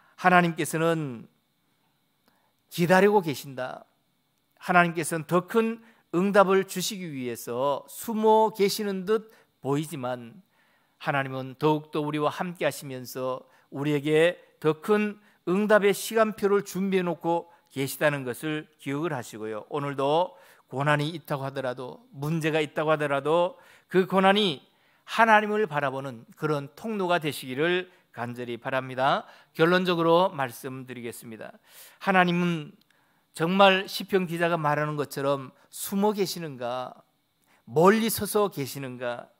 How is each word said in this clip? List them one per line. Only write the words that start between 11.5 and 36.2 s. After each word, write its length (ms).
더욱더 420
우리와 280
함께 360
하시면서 760
우리에게 720
더 220
큰 380
응답의 460
시간표를 680
준비해 400
놓고 480
계시다는 540
것을 440
기억을 340
하시고요. 560
오늘도 680
고난이 420
있다고 360
하더라도, 680
문제가 480
있다고 320
하더라도 680
그 200
고난이 580
하나님을 640
바라보는 580
그런 400
통로가 440
되시기를 720
간절히 460
바랍니다. 680
결론적으로 760
말씀드리겠습니다. 1200
하나님은 720
정말 540
시편 380
기자가 280
말하는 400
것처럼 560
숨어 440
계시는가, 800